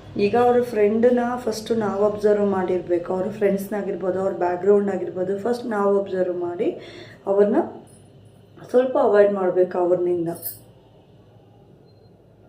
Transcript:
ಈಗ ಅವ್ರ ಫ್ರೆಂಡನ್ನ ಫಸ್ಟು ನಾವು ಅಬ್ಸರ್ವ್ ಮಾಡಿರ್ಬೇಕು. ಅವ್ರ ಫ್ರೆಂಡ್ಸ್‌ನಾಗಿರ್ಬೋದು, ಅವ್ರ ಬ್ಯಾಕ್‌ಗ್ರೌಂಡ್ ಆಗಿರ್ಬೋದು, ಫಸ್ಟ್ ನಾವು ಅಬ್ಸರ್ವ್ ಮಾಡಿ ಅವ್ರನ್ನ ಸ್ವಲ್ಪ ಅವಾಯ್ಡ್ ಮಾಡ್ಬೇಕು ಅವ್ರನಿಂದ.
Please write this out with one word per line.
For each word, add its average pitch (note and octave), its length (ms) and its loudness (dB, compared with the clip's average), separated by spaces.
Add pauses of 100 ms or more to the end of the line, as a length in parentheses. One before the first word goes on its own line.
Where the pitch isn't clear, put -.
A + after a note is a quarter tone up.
(200)
ಈಗ G3+ 160 2
ಅವ್ರ A#3+ 260 4
ಫ್ರೆಂಡನ್ನ A3+ 560 2 (180)
ಫಸ್ಟು A3+ 380 -4
ನಾವು G#3 300 0
ಅಬ್ಸರ್ವ್ G#3 420 2
ಮಾಡಿರ್ಬೇಕು. F3+ 680 -2
ಅವ್ರ F#3 160 -2
ಫ್ರೆಂಡ್ಸ್‌ನಾಗಿರ್ಬೋದು, F#3+ 920 -2
ಅವ್ರ F#3+ 120 -2
ಬ್ಯಾಕ್‌ಗ್ರೌಂಡ್ F3+ 580 2
ಆಗಿರ್ಬೋದು, F3+ 480 -4
ಫಸ್ಟ್ A#3+ 280 -4
ನಾವು G3+ 320 0
ಅಬ್ಸರ್ವ್ F#3 380 -2
ಮಾಡಿ - 440 -4 (460)
ಅವ್ರನ್ನ G3+ 300 2 (1120)
ಸ್ವಲ್ಪ B3+ 280 2
ಅವಾಯ್ಡ್ G3+ 340 6
ಮಾಡ್ಬೇಕು F#3 460 0
ಅವ್ರನಿಂದ. F3 500 0 (2250)